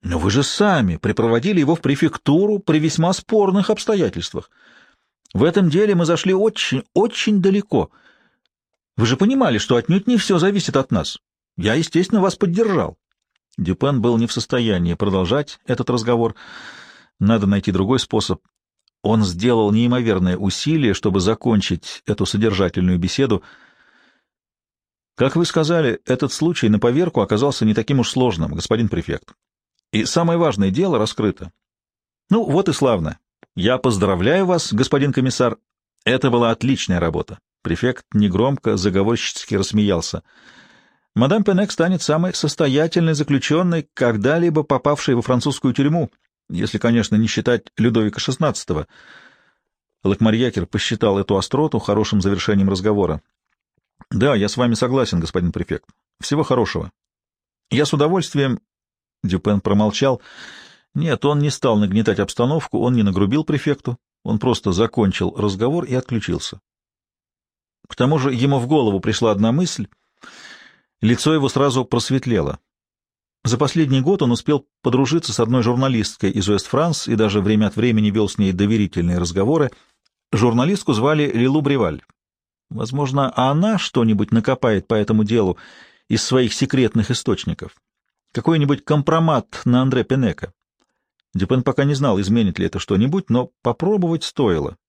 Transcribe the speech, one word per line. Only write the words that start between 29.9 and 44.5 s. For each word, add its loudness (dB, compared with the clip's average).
И 0
самое 0
важное 0
дело 0
раскрыто». -4
«Ну, 2
вот 0
и 0
славно. 0
Я 0
поздравляю 0
вас, -2
господин 0
комиссар. 0
Это 2
была 2
отличная -2
работа». -4
Префект -2
негромко, 0
заговорщически -2
рассмеялся. -2
«Мадам 2
Пенек 0
станет 0
самой -2
состоятельной 0
заключённой, 0
когда-либо 0